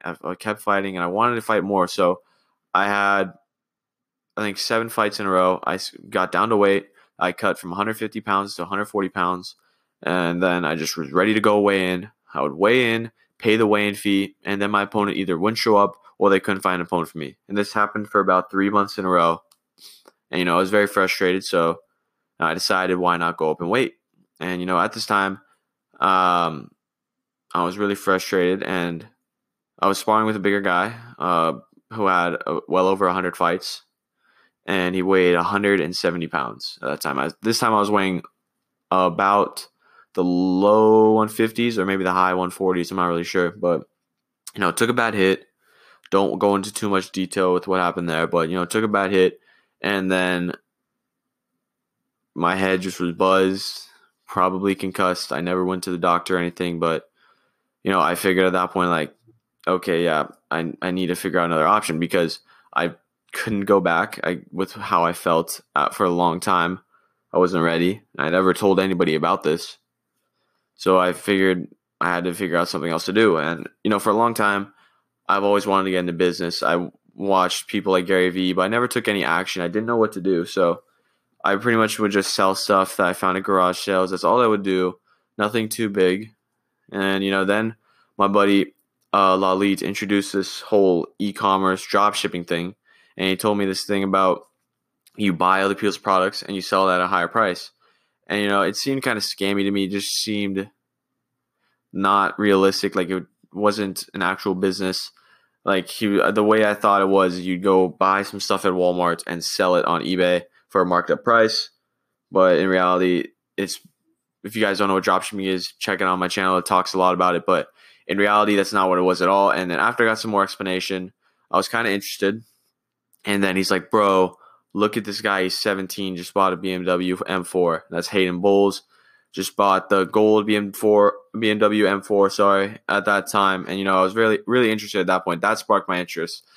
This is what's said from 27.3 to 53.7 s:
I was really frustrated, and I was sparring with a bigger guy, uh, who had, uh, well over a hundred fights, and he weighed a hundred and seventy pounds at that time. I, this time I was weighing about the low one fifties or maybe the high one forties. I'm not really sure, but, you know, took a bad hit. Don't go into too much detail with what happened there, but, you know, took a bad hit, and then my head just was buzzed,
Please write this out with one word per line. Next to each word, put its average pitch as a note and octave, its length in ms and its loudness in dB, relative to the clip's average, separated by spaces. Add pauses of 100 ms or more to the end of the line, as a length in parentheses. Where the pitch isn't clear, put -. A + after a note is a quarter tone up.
I F2 100 0
was F#2 140 -4
really G2+ 180 -2
frustrated, F#2 680 0
and F2 420 -4 (720)
I F2+ 100 0
was G2 120 0
sparring A2 260 2
with G#2+ 120 -2
a - 20 -8
bigger G2+ 220 0
guy, G2 340 0 (240)
uh, E2 400 0 (320)
who A2 160 -2
had, F2 300 0 (100)
uh, E2 200 -4
well F#2 200 2
over G2 180 0
a F2+ 80 2
hundred F2+ 240 -4
fights, - 460 -2 (840)
and F#2 300 -2
he F#2 80 -2
weighed F2+ 320 4
a F2 80 2
hundred G2+ 360 0
and E2+ 160 -4
seventy E2+ 320 -2
pounds B1+ 540 -8
at B1+ 60 -8
that C#2+ 140 -6
time. C#2 180 -4
I, C#2+ 100 -2 (140)
this A2+ 160 0
time A2+ 140 0
I G#2+ 60 2
was G2+ 120 0
weighing F#2+ 320 0 (640)
about F#2 800 0 (460)
the F#2 100 -2
low G#2 880 4
one G#2+ 160 2
fifties A2 500 -2
or F#2 60 -2
maybe F#2+ 180 -2
the F#2 80 0
high F#2 220 2
one F2+ 180 -2
forties. F2+ 400 -2
I'm F#2+ 60 -6
not F2+ 100 0
really E2+ 160 -2
sure, F2 280 -2
but, F2 320 -2 (720)
you G#2+ 60 -10
know, G2 120 2
took A#2 180 0
a A#2+ 40 0
bad A#2 200 -2
hit. F#2+ 320 0 (640)
Don't F#2+ 280 0
go G2+ 180 2
into G2 180 -4
too G#2 160 -6
much F#2+ 240 -2
detail F#2 400 -2
with F2+ 120 -2
what F#2 140 -2
happened F2 300 -2
there, E2 180 -2
but, E2 220 -2
you F2+ 60 -6
know, F2 100 -2
took A2 180 -2
a A2 60 -2
bad G2 220 0
hit, F#2 280 2 (420)
and F#2+ 300 -2
then F2+ 420 -2 (1800)
my E2+ 200 0
head F#2+ 260 0
just F#2 180 -8
was F2 140 -4
buzzed, F#2+ 760 0 (400)